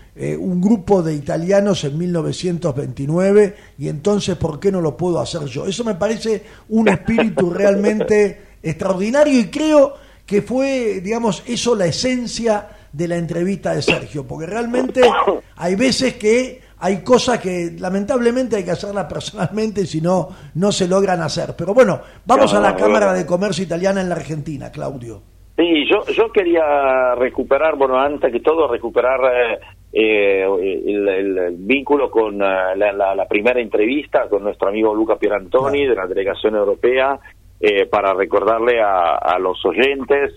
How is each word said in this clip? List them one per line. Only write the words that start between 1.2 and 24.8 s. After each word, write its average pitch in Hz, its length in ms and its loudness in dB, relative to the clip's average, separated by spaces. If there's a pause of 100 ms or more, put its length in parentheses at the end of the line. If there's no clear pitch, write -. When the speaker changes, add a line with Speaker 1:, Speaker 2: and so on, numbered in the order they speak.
Speaker 1:
en 147 140 -4
mil 175 140 -2
novecientos 160 600 -2
veintinueve, 170 800 2 (240)
y 143 100 -6
entonces, 180 480 -2
¿por 156 220 -4
qué 196 140 0
no 190 80 -2
lo 156 160 -2
puedo 170 240 -2
hacer 147 260 -6
yo? 139 200 -8
Eso 196 180 -4
me 220 100 -2
parece 214 480 -2 (280)
un 220 180 2
espíritu 208 600 0
Speaker 2:
<laughs> 170 40 -6
Speaker 1:
realmente 202 840 2 (220)
extraordinario, 208 760 2
y 202 120 0
creo 302 440 4 (320)
que 202 160 0
fue, 247 600 -2
digamos, 220 460 -2
eso 240 260 0
la 196 120 0
esencia 226 840 -2 (240)
de 165 160 -4
la 170 80 -2
entrevista 175 580 -4
de 151 80 -4
Sergio, 143 440 -4
porque 147 200 -12
realmente 240 560 -2 (540)
hay 175 180 -2
veces 254 400 2
que 233 460 0 (220)
hay 185 200 0
cosas 247 380 2
que 175 380 -4
lamentablemente 233 800 0
hay 196 80 -2
que 175 60 -4
hacerlas 202 340 -4
personalmente, 190 800 -4
si 160 160 -4
no, 175 280 0 (260)
no 190 180 2
se 185 160 0
logran 185 320 2
hacer. 151 380 -4
Pero 170 160 -4
bueno, 214 260 4 (240)
vamos 214 300 4
Speaker 2:
No, 208 40 4
Speaker 1:
a 208 40 2
la 202 80 4
Speaker 2:
no, 185 80 -2
Speaker 1:
Cámara 202 340 4
Speaker 2:
no. 185 60 0
Speaker 1:
de 180 80 -4
Comercio 180 380 -2
Italiana 180 360 -2
en 185 80 -4
la 175 60 -2
Argentina, 143 580 -10
Claudio. 123 480 -10 (380)